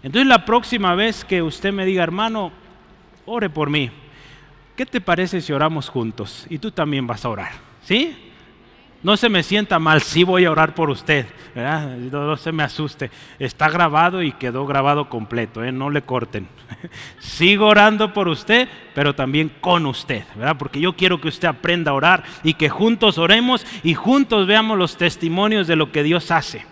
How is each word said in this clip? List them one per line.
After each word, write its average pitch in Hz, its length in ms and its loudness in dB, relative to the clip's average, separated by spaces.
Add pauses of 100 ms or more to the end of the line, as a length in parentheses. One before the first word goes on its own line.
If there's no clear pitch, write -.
Entonces 196 240 2
la 233 180 6
próxima 214 500 0
vez 214 300 -2
que 180 180 0
usted 180 300 -4
me 196 120 -4
diga, 185 180 0
"Hermano, 196 500 -4 (720)
ore 208 240 -4
por 151 220 -4
mí, 139 200 0 (840)
¿qué 254 80 -6
te 254 160 -4
parece 180 400 -2
si 147 140 -6
oramos 151 340 -2
juntos?" 113 600 -8
Y 156 100 -10
tú 220 120 -8
también 143 360 -4
vas 117 180 -8
a 123 60 -4
orar, 98 220 -10 (300)
¿sí? 269 320 -2 (880)
No 202 140 2
se 240 100 2
me 185 140 2
sienta 202 360 0
mal, 156 220 4
sí 170 240 2
voy 180 220 4
a 160 40 2
orar 156 240 2
por 160 140 0
usted, 135 380 0 (280)
¿verdad? 139 440 -4
No, 131 260 -6
no 151 140 -2
se 160 140 -6
me 156 100 -2
asuste, 143 480 -6 (280)
está 151 300 -2
grabado 170 540 2
y 143 100 -2
quedó 127 340 -6
grabado 143 440 0
completo, 113 520 -6
¿eh? 127 100 -6
No 135 180 -6
le 147 100 -2
corten. 113 480 -6 (360)
<laughs> 170 40 -16 (300)
Sigo 196 480 2
orando 208 480 6
por 190 140 0
usted, 226 380 0 (280)
pero 143 200 0
también 147 460 -2
con 175 240 2
usted, 127 400 -6 (100)
¿verdad? 135 240 -2
Porque 139 220 -8
yo 180 140 0
quiero 185 260 0
que 156 80 -4
usted 165 200 -2
aprenda 165 420 -2
a 139 40 2
orar 165 300 4 (180)
y 160 120 2
que 151 160 2
juntos 220 480 2
oremos 226 480 2 (160)
y 165 100 2
juntos 220 540 2
veamos 220 320 2
los 175 180 -2
testimonios 180 680 0
de 165 100 2
lo 156 160 0
que 147 100 0
Dios 165 280 0
hace 160 420 -2